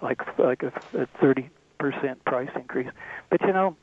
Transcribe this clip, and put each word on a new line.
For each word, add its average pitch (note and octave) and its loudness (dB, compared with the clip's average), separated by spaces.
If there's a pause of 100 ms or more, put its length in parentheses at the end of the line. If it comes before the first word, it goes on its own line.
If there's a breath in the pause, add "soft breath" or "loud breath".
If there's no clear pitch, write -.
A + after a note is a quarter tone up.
like, B2 -2 (160)
like C3 2
a, B2+ -4 (220)
a B2+ 0 (140)
thirty C3+ 4 (300)
percent C3+ -4
price C3 -2
increase. B2+ -4 (420 loud breath)
But, F3 4
you G3 4
know, F#3+ 2